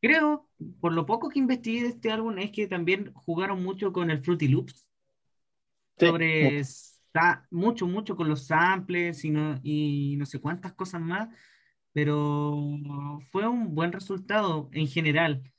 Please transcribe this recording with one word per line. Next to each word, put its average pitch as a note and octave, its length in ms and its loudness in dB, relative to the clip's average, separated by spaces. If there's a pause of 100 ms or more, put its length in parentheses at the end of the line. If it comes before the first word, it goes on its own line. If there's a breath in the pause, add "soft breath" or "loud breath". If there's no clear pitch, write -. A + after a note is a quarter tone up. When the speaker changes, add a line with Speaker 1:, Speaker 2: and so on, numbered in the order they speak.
Speaker 1:
creo, D4+ 460 4 (320)
por E3+ 140 0
lo E3 120 0
poco A#3 240 -2
que C#4 100 -2
investigué A#3+ 440 0
de A#3+ 60 0
este A3 220 -4
álbum, A3 280 -2
es G3+ 120 -6
que G#3 160 -2
también F#3 460 -2
jugaron F#3 500 -4
mucho F#3+ 280 -2
con F3 200 0
el D#3 80 0
Fruity D#3 280 2
Loops. - 400 0 (1080)
Speaker 2:
Sí, E3+ 80 6
Speaker 1:
Sobre D#3+ 580 4
Speaker 2:
mucho. C3 60 -6 (440)
Speaker 1:
sa-, E3 380 2
mucho, G3 360 0
mucho G3+ 280 -4
con E3 140 0
los C#3+ 160 -2
samples F3+ 800 0
y D#3 60 -2
no, D3+ 320 -2
y C#3+ 540 -2
no C#3+ 80 -4
sé C#3 140 -10
cuántas F3+ 340 -6
cosas F#3 280 -8
más. F#3+ 280 -4 (640 loud breath)
Pero D3 640 0 (760)
fue G3+ 160 0
un A3+ 280 -2
buen E3+ 160 0
resultado F#3 840 -2
en D3+ 140 0
general. D3+ 540 2 (180)